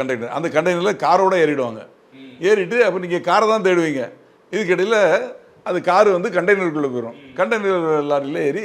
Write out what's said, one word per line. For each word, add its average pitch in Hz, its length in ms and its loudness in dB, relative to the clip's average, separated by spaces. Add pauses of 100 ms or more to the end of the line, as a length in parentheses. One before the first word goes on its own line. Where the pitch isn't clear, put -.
கண்டெய்னர். 123 380 -6
அந்த 160 180 -4
கண்டெய்னரில் 175 480 0
காரோட 185 400 4
ஏறிடுவாங்க. 127 380 -2 (680)
ஏறிட்டு 208 280 0 (100)
அப்போ 180 180 -2
நீங்க 175 140 -2 (100)
காரை 214 220 4
தான் 220 160 0
தேடுவீங்க. 160 360 0 (500)
இதுக்கிடையில 190 440 0 (720)
அந்த 180 100 -2 (100)
காரு 202 280 6
வந்து 190 180 -4
கண்டெய்னருக்குள்ள 175 580 0
போயிடும். 117 240 -8 (220)
கண்டெய்னர் 185 720 0
லாரியில 143 260 -2 (120)
ஏறி 185 140 -4